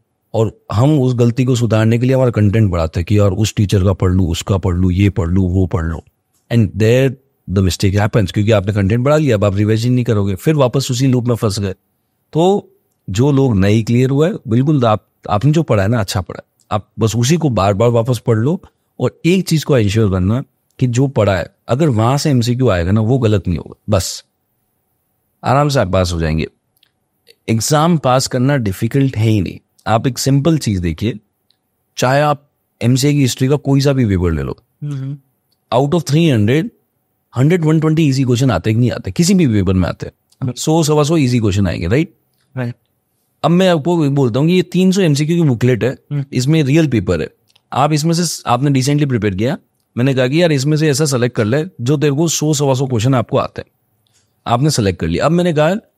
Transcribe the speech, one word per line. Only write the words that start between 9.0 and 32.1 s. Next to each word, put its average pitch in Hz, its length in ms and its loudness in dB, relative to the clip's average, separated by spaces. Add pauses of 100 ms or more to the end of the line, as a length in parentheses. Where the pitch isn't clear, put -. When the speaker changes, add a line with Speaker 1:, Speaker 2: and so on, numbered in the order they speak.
Speaker 1:
बढ़ा 147 140 2
लिया, 143 180 2
अब 101 100 0
आप 98 100 0
रिवाइज 107 280 0
ही 123 60 0
नहीं 123 160 0
करोगे, 101 300 0
फिर 156 200 0
वापस 135 360 0
उसी 127 160 0
लूप 123 180 0
में 120 100 0
फंस 107 240 -2
गए। 98 140 -4 (600)
तो 190 380 0 (380)
जो 120 220 2
लोग 135 260 2
नहीं 104 260 2
क्लियर 120 260 0
हुआ 143 180 0
है, 220 60 -4 (140)
बिल्कुल 131 380 2
आप, 107 220 0 (220)
आपने 104 220 0
जो 160 120 0
पढ़ा 104 200 0
है 98 60 0
ना, 120 100 0
अच्छा 101 220 -4
पढ़ा - 220 -14
है, - 280 -20
आप - 180 -6 (100)
बस 110 160 0
उसी 123 220 2
को 156 120 -2
बार 101 240 0
बार 113 160 2
वापस 117 300 0
पढ़ 117 180 0
लो। 143 240 -2 (380)
और - 260 -4
एक 180 220 2
चीज़ 156 180 -2
को 143 120 2
इंश्योर 104 340 2
करना 95 320 0 (360)
कि 131 80 0
जो 123 200 0
पढ़ा 101 300 0
है, - 180 -8 (120)
अगर 143 220 0
वहाँ 117 280 2
से 156 120 -2
एमसीक्यू 123 400 0
आएगा 90 220 0
ना, 110 100 2
वो 123 160 0
गलत 107 300 0
नहीं 85 100 -2
होगा, - 320 -14
बस - 360 -2 (1160)
आराम 143 260 0
से 139 100 0
आप 92 120 -2
पास 92 220 0
हो 85 60 -4
जाएंगे। 80 280 -2 (1040)
एग्जाम 151 480 0
पास 131 300 0
करना 131 300 0
डिफिकल्ट 117 600 -2
है 113 120 0
ही 107 120 2
नहीं। - 180 -8 (280)
आप 113 200 0
एक 127 100 -4
सिंपल 143 400 0
चीज़ 101 240 -2
देखिए, 87 380 -4 (800)
चाहे 135 240 2